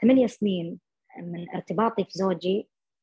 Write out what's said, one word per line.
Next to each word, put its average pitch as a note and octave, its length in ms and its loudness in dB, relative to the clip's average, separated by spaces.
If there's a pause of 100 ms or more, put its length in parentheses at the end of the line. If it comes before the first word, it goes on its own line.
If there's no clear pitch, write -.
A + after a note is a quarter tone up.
ثمانية B3+ 260 6
سنين F3+ 520 -4 (380)
من F3 320 -10
ارتباطي G3+ 540 -2
في - 80 -8
زوجي F#3+ 580 -2 (340)